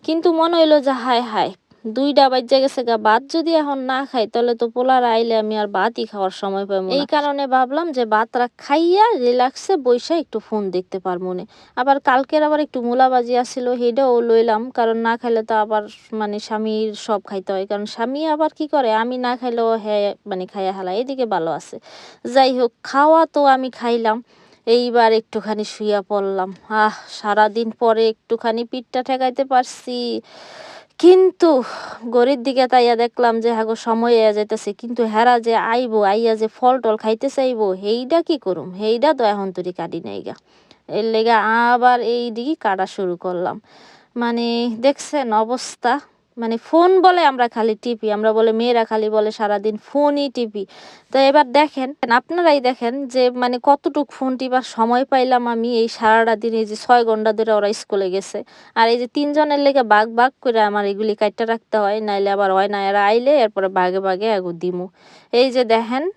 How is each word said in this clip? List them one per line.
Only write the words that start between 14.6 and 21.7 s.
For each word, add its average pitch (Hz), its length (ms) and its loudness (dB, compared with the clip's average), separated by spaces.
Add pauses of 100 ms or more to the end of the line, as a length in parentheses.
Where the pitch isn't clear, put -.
কারণ 226 180 0 (100)
না 226 140 2
খাইলে 226 300 -2
তো 226 40 0 (100)
আবার 214 180 -2 (380)
মানে 208 160 -4 (100)
স্বামীর 220 440 -4 (160)
সব 208 140 -2 (100)
খাইতে 196 240 -8
হয়, 190 160 -4
কারণ 208 140 -4 (100)
স্বামী 254 260 -4 (140)
আবার 311 240 0
কি 311 160 -4
করে, 262 160 2 (120)
আমি 247 140 -4 (100)
না 240 140 -2
খাইলেও 233 300 -2 (140)
হ্যাঁ 208 180 -2 (280)
মানে 185 220 -6
খাইয়া 190 240 -4
হালা, 185 240 -6
এদিকে 262 340 -4
ভালো 165 240 -2
আছে। - 180 -16 (580)